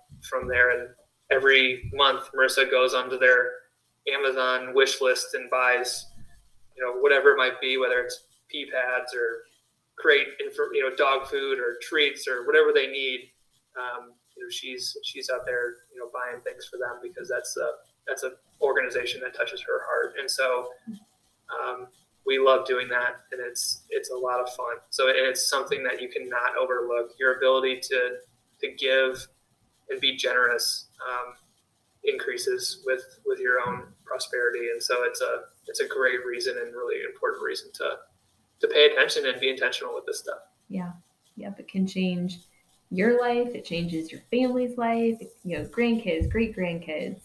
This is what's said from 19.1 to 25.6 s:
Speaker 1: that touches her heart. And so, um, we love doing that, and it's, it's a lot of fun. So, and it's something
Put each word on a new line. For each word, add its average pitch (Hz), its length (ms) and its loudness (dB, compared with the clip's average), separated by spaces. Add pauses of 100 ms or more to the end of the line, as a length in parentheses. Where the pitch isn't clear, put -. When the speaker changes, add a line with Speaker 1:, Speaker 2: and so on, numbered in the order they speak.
Speaker 1:
that 123 120 -8
touches 120 280 -6
her 131 240 -2
heart. - 340 -2
And 131 100 -6
so, 127 380 0 (800)
um, 127 380 -6 (400)
we 135 120 4
love 131 280 6
doing 127 220 0
that, 123 340 -2 (100)
and 127 80 -8
it's, - 480 -6
it's - 220 -4
a 127 60 -8
lot 127 240 -2
of 123 140 -6
fun. 120 220 -6 (140)
So, 131 180 2
and 131 80 4
it's 131 320 2
something 135 360 -2